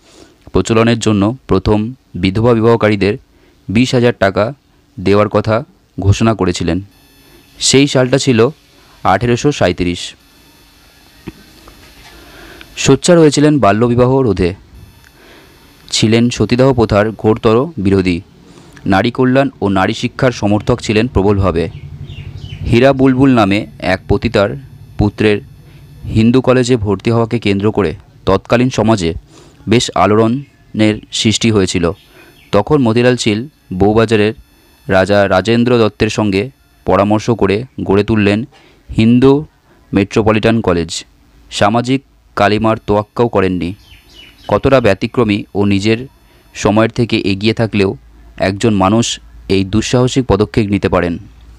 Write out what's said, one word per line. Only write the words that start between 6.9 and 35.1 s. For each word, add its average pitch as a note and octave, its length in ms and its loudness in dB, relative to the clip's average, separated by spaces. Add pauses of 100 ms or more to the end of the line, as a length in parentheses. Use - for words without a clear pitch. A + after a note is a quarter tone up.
সেই C#3 280 2
সালটা C3 300 0
ছিল A#2+ 320 2 (540)
আঠেরোশো A#2 480 0
সাঁইত্রিশ। F2+ 640 -4 (2500)
সোচ্চার E3 420 2
হয়েছিলেন D3 400 4
বাল্যবিবাহ A#2+ 640 2
রোধে। F#2+ 320 0 (1400)
ছিলেন A2+ 360 2
সতীদাহ B2 440 0
প্রথার A2 380 0
ঘোরতর A2+ 560 0 (100)
বিরোধী। F#2+ 440 0 (640)
নারী G2 260 0
কল্যাণ C3 380 0 (120)
ও G2+ 80 0
নারী G2 240 0
শিক্ষার B2 380 -2
সমর্থক G#2+ 500 -2
ছিলেন G#2+ 260 0
প্রবলভাবে। F#2 640 0 (1000)
হীরা B2 220 4
বুলবুল C3+ 360 2
নামে G#2+ 380 2 (120)
এক F#2 280 -4
পতিতার G#2+ 500 -2 (400)
পুত্রের G#2 440 0 (640)
হিন্দু A#2 340 2
কলেজে B2+ 360 2
ভর্তি G2+ 340 -2
হওয়াকে A#2 280 -2
কেন্দ্র G2+ 320 0
করে E2+ 220 -2 (320)
তৎকালীন A2+ 440 0
সমাজে G#2+ 440 0 (560)
বেশ A#2+ 260 0
আলোড়নের G#2+ 1040 0 (120)
সৃষ্টি A2+ 400 0
হয়েছিল। F#2 400 0 (600)
তখন - 300 0
মতিলাল A#2+ 360 2
চিল A2+ 300 -4 (260)
বউবাজারের G#2+ 600 2 (540)
রাজা G2 420 2